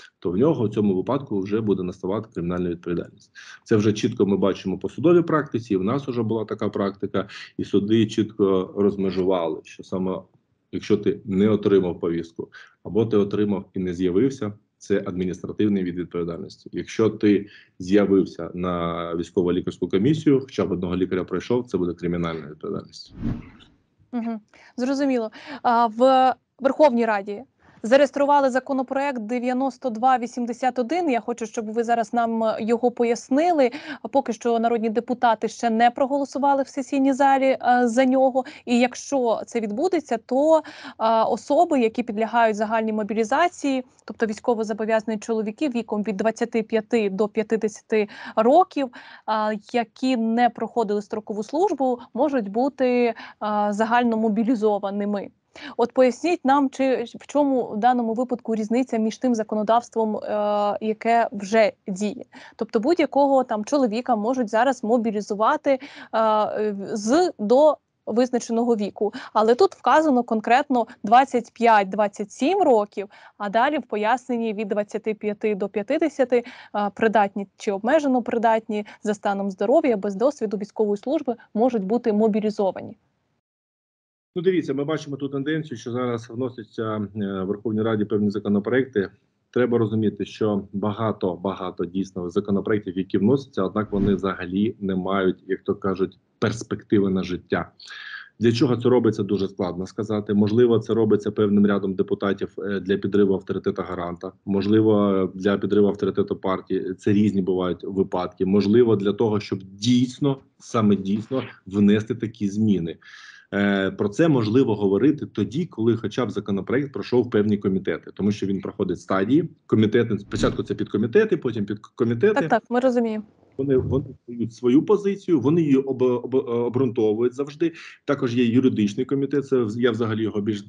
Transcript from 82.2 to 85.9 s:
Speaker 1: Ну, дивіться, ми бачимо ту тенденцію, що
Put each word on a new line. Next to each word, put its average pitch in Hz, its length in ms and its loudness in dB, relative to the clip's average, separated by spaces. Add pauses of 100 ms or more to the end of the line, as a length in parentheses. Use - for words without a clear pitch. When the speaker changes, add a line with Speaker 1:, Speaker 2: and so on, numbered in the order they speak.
Speaker 1:
Ну, 175 60 -4
дивіться, 165 320 0
ми 139 100 -4
бачимо 147 320 -6
ту 139 120 -8
тенденцію, 139 500 -6
що 117 140 -10